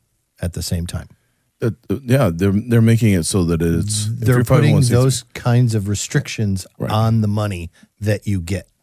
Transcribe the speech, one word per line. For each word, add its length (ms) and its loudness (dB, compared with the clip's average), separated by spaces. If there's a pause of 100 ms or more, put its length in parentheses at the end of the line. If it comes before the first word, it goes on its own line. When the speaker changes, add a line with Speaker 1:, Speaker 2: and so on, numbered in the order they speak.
(420)
Speaker 1:
at 120 -6
the 100 -8
same 240 -6
time. 220 -10 (520)
Speaker 2:
Uh, 100 -2 (180)
uh, 160 -2
yeah, 280 2
they're, 200 0
they're 280 2
making 320 4
it 100 2
so 200 0
that 180 0
it's, 460 -2
if 120 -6
Speaker 1:
They're 160 2
Speaker 2:
you're 100 2
Speaker 1:
putting 240 4
Speaker 2:
five 20 4
oh 40 4
one 80 4
C 60 2
three 60 2
Speaker 1:
those 280 2 (100)
kinds 420 2
of 140 -2
restrictions 760 -4 (120)
Speaker 2:
Right. 140 -6
Speaker 1:
on 280 2
the 80 2
money 420 -4 (300)
that 260 -2
you 140 -2
get. 300 -8 (140)